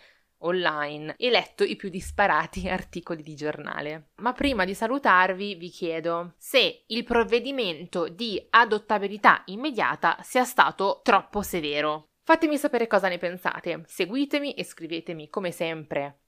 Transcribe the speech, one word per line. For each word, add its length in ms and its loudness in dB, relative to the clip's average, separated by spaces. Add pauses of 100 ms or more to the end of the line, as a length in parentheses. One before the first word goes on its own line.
(400)
online 800 -2
e 120 0
letto 340 2
i 120 0
più 140 -10
disparati 800 0
<laughs> 20 -4
articoli 520 -8
di 140 -14
giornale. 760 -8 (120)
Ma 120 -2
prima 320 0
di 80 -4
salutarvi 840 2
vi 140 -12
chiedo 680 -4
se 500 0
il 160 -4
provvedimento 1040 0
di 420 -6
adottabilità 960 4
immediata 760 -2
sia 240 0
stato 580 2
troppo 380 2
severo. 640 -2 (240)
Fatemi 280 4
sapere 280 0
cosa 220 2
ne 100 -2
pensate, 680 -6
seguitemi 680 -2
e 100 -8
scrivetemi 640 -10
come 220 -4
sempre 760 -6